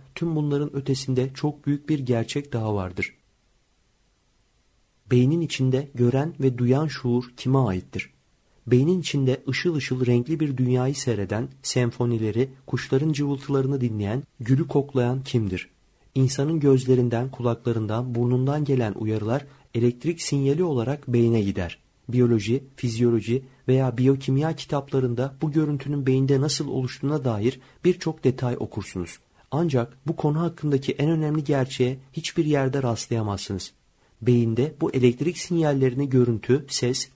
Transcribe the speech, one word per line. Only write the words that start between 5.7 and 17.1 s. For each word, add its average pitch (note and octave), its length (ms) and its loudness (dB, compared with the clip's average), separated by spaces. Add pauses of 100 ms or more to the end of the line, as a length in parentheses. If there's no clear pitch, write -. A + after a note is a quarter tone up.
gören C3 440 2
ve C3 180 2
duyan C3 300 2
şuur B2 360 -2 (140)
kime C3+ 200 2
aittir? F#2+ 560 -2 (540)
Beynin C#3+ 320 4
içinde C3+ 500 0
ışıl D#3+ 260 -2
ışıl B2+ 300 -2
renkli B2 340 2
bir C#3+ 180 -2
dünyayı B2+ 380 0
seyreden, G#2+ 520 -4 (160)
senfonileri, A#2+ 880 0 (180)
kuşların C#3 460 0
cıvıltılarını C3+ 680 -2
dinleyen, A2 420 -2 (160)
gülü C3 280 2
koklayan C3 560 0
kimdir? G2+ 460 -2 (460)
İnsanın C#3 440 2
gözlerinden, B2+ 720 4